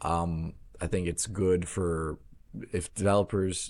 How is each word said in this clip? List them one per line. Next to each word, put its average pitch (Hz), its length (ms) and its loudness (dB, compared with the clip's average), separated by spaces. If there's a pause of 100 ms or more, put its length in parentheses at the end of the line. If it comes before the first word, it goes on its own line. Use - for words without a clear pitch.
um, 82 540 -2 (260)
I 87 60 -4
think 90 200 0
it's - 200 -4
good 92 400 2
for, 80 500 -2 (540)
if - 240 -4
developers, 98 760 2